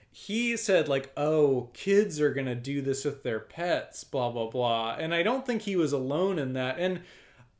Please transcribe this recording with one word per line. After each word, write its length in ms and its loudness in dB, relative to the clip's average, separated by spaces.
he 400 -2
said, 300 2
like, 300 -2
"Oh, 580 2
kids 460 2
are 120 4
gonna 220 -2
do 260 -6
this 240 -2
with 200 -4
their 160 -2
pets, 640 -4
blah, 260 -2
blah, 180 -4
blah." 480 0
And 160 -4
I 120 2
don't 200 0
think 180 -2
he 120 -2
was 180 2
alone 460 0
in 140 -2
that. 260 -2
And, 220 -2